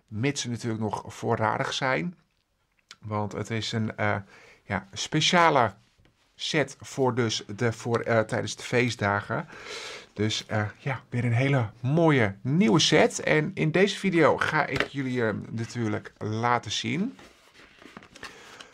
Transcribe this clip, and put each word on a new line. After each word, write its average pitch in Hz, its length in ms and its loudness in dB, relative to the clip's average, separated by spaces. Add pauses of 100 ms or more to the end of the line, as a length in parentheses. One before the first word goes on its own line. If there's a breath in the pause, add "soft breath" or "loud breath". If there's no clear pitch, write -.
Mits 131 340 -2
ze 123 80 -6
natuurlijk 113 320 -4
nog 107 260 -4
voorradig 117 640 -2
zijn. 147 420 -2 (840)
Want 104 320 -4
het 104 180 -8
is 110 220 -6
een, 110 260 -4
eh, 104 180 0 (480 loud breath)
ja, 101 300 -4
speciale 156 800 4 (640)
set - 440 -2
voor 127 360 0
dus 117 280 -2 (120)
de, 117 180 0
voor, 117 260 -2
eh, 117 200 2
tijdens 107 360 -2
de - 80 -16
feestdagen. 113 840 0 (640 loud breath)
Dus, 107 320 -2
eh, 107 200 -2 (120)
ja, 127 320 -6
weer 120 160 -2
een 120 80 2
hele 131 360 2 (100)
mooie 135 600 4
nieuwe 175 380 4
set. - 400 4
En 156 340 2
in 156 180 0
deze 185 260 4
video 165 400 4
ga - 280 0
ik - 220 -2
jullie 127 340 -2
hem 104 280 0
natuurlijk 110 680 -4
laten 113 540 0
zien. 170 460 -4 (1600 loud breath)